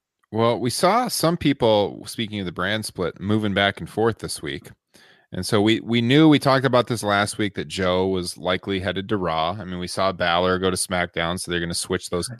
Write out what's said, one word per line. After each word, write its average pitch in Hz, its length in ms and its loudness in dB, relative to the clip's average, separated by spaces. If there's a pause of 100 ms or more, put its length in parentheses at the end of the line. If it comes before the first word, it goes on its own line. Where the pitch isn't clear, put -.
(320)
well, 113 280 2
we 120 120 -2
saw 220 380 2
some 170 280 0
people, 107 720 2
speaking 107 320 -6
of 92 80 -6
the 87 40 -6
brand 101 360 -4
split, - 320 -6
moving 107 340 0
back 98 260 2
and 85 80 -10
forth 110 300 -2
this - 240 -10
week. 73 300 -10 (600)
And 92 140 -8
so 107 160 2
we, 110 200 4
we 117 200 0
knew, 143 260 6
we 147 120 8
talked 135 260 2
about 120 220 2
this 110 160 -4
last 104 340 2
week, 104 160 -2
that 76 140 -8
Joe 92 400 0
was 92 280 -4
likely 92 440 -2
headed 95 300 -4
to 110 80 0
Raw. 85 420 -2
I 104 40 -12
mean, 90 140 -8
we 90 100 -6
saw 95 240 0
Balor 90 460 2
go 90 140 2
to 92 40 -2
SmackDown, 87 640 -4
so - 120 -8
they're 87 80 -2
gonna 85 160 -4
switch - 340 -4
those 87 300 -4